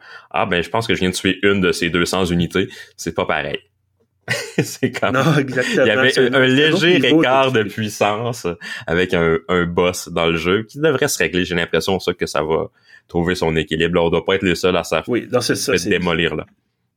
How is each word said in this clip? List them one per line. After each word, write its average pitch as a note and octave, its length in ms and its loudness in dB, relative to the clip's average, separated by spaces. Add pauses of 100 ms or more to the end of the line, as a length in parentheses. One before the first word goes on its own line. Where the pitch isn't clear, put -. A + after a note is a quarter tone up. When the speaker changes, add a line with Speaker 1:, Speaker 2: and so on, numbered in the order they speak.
(320)
Speaker 1:
Ah, G#2+ 160 -2
ben, F2 160 0
je - 80 -14
pense A2+ 160 -2
que F#2 80 0
je - 60 -2
viens F#2 100 0
de - 40 -4
tuer - 280 -2
une G2+ 180 2
de F2 100 2
ces E2+ 200 -2
deux F2 140 2
cents F#2 200 0
unités. » F2 440 0 (280)
C'est - 160 -8
pas F#2 140 -2
pareil. D2 320 -4 (680)
<laughs> - 300 -8
C'est - 340 -2
comme, - 220 -2
Speaker 2:
Non, C3 80 2 (120)
<laughs> - 40 2
exactement. B2+ 480 0
Speaker 1:
il - 20 4
y A2 40 4
avait C3 180 4
Speaker 2:
C'est - 120 2
Speaker 1:
un, B2 120 2
un C3+ 80 4
Speaker 2:
un - 40 6
autre C3 100 4
Speaker 1:
léger D#3+ 440 4
Speaker 2:
niveau B2+ 180 4
de E3 40 4
Speaker 1:
écart C3+ 300 2
de A#2+ 100 2
Speaker 2:
difficulté. G2 140 -4
Speaker 1:
puissance G#2+ 720 -2 (400)
avec F2+ 260 0
un, E2 240 2 (120)
un F2 160 2
boss F2+ 440 -2
dans E2+ 160 0
le E2+ 100 2
jeu F2+ 280 0
qui C#3 160 -16
devrait D3 280 0
se - 120 -4
régler. F2+ 260 0
J'ai F2 80 -4
l'impression, E2+ 460 0
ça, - 160 -2
que F2 100 -6
ça - 160 -2
va D#2+ 300 -2 (360)
trouver E2+ 280 -2
son E2 200 -2
équilibre. D#2+ 400 -2
Là, F2 60 2
on E2+ 80 2
doit E2+ 160 0
pas G2 100 0
être F#2+ 80 -2
les F2 120 2
seuls F2+ 200 0
à E2+ 80 0
se - 120 -8
faire D#2+ 120 -2
Speaker 2:
Oui, A#2+ 240 -4
non, B2 80 0
c'est A#2+ 160 0
ça, - 160 -4
Speaker 1:
fait F#2 60 2
Speaker 2:
c'est F2 120 -4
Speaker 1:
démolir, E2+ 460 0
là. D#2+ 100 -6 (520)